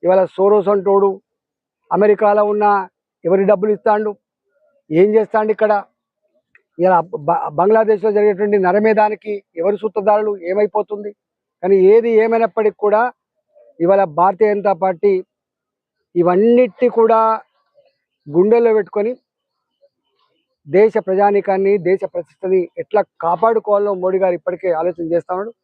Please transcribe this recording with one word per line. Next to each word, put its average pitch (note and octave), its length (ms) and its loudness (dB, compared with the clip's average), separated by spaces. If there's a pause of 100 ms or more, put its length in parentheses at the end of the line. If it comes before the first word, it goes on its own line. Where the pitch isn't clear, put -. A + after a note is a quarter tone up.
ఇవాళ F#3 220 2
సోరోస్ G3 480 0
అంటోడు G3 380 0 (800)
అమెరికాలో G#3 540 2
ఉన్న G#3 200 -2 (600)
ఎవరి F#3+ 200 0
డబ్బులు G#3 280 0
ఇస్తాండు, G#3+ 380 -2 (800)
ఏం E3+ 240 4
చేస్తాండు G#3+ 380 0
ఇక్కడ? G#3 200 0 (1040)
ఇలా F3+ 200 2 (280)
బ-, E3 140 0 (180)
బంగ్లాదేశ్లో G#3+ 540 2
జరిగేటువంటి G#3 460 0
నరమేధానికి G#3+ 760 0 (240)
ఎవరు F#3 200 -2
సూత్రధారులు, G#3 560 -2 (180)
ఏమైపోతుంది? G#3 600 -4 (520)
కానీ G3 140 2 (160)
ఏది A#3 180 4 (120)
ఏమైనప్పటికీ A3+ 640 0
కూడా G#3 180 2 (760)
ఇవాళ F#3+ 220 2 (160)
భారతీయ G3 340 2
జనతా G3+ 200 -2
పార్టీ F#3+ 400 -2 (1040)
ఇవన్నిటి G#3+ 720 2
కూడా A3+ 320 2 (1040)
గుండెల్లో G#3+ 480 2
పెట్టుకొని G#3 380 -4 (1500)
దేశ G3 260 2 (140)
ప్రజానీకాన్ని, G3 720 0
దేశ F#3 260 -2
ప్రతిష్టని F#3 560 -4 (180)
ఎట్లా G3+ 220 -2 (200)
కాపాడుకోవాలో G#3 760 -2
మోడీ F#3 240 -4
గారు F#3 160 0
ఇప్పటికే F3+ 380 -8
ఆలోచన E3 400 -4
చేస్తా E3+ 220 -4
ఉన్నాడు. G#3 180 -10 (120)